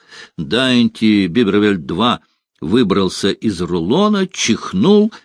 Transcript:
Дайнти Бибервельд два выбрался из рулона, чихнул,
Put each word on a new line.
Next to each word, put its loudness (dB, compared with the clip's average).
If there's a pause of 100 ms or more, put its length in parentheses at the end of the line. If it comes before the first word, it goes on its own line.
(380)
Дайнти 2
Бибервельд 0
два -2 (400)
выбрался 0
из -6
рулона, -2
чихнул, 0 (140)